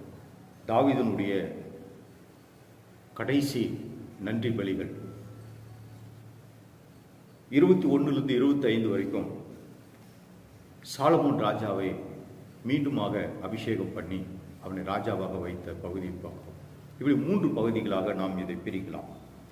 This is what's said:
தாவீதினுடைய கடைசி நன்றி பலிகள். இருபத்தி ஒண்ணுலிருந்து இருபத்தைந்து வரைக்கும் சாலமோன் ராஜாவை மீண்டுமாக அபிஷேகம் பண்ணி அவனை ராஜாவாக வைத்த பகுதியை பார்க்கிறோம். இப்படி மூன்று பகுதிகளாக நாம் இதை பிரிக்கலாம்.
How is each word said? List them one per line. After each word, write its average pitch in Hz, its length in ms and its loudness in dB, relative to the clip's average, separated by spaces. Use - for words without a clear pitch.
தாவீதினுடைய 104 960 2
கடைசி 127 680 0
நன்றி 110 300 0
பலிகள். 95 420 -2
இருபத்தி 151 380 8
ஒண்ணுலிருந்து 139 420 4
இருபத்தைந்து 120 600 4
வரைக்கும் 98 380 0
சாலமோன் 147 420 6
ராஜாவை 104 560 0
மீண்டுமாக 113 600 0
அபிஷேகம் 101 520 -2
பண்ணி 92 300 -4
அவனை 92 200 -6
ராஜாவாக 95 580 -2
வைத்த 87 300 -6
பகுதியை 90 500 -6
பார்க்கிறோம். - 340 -12
இப்படி 139 160 4
மூன்று 165 340 4
பகுதிகளாக 101 640 2
நாம் 95 240 -2
இதை 90 180 -4
பிரிக்கலாம். 90 520 -6